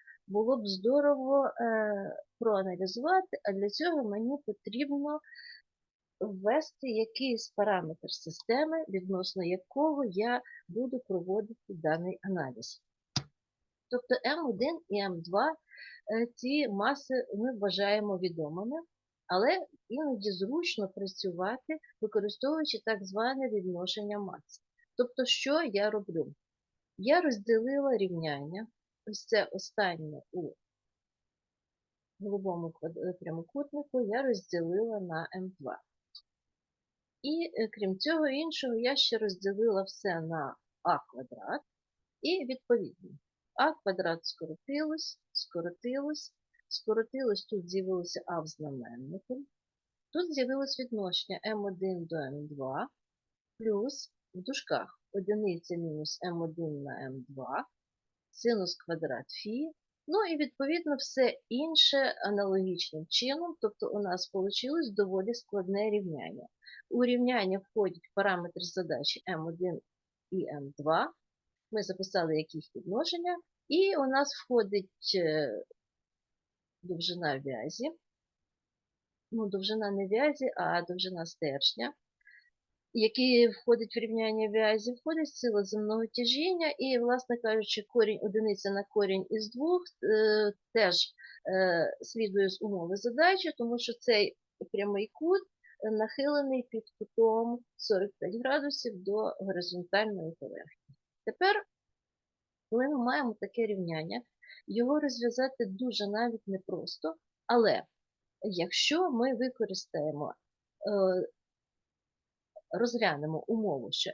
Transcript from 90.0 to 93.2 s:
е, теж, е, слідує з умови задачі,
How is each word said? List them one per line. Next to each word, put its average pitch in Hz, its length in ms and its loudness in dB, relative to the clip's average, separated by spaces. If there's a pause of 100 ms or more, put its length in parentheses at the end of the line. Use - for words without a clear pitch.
е, 214 500 4 (200)
теж, 196 220 6 (580)
е, 180 480 4
слідує 202 480 2
з 185 140 -4
умови 190 340 -2
задачі, 320 640 2